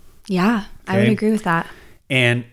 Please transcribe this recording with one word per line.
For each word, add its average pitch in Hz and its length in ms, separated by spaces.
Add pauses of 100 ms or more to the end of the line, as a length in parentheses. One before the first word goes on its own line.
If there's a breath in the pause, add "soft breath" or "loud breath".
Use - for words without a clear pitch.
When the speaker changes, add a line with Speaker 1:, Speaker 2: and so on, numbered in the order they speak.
(260)
Speaker 1:
Yeah, 202 380 (220)
I 185 100
would 196 80
Speaker 2:
Okay? 220 80
Speaker 1:
agree 214 180
with 214 140
that. 170 220 (440 loud breath)
Speaker 2:
And 123 420